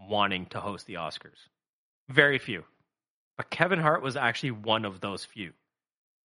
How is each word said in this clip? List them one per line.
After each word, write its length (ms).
wanting 380
to 120
host 280
the 80
Oscars. 420
Very 300
few. 240
But 140
Kevin 280
Hart 220
was 160
actually 340
one 320
of 160
those 240
few 300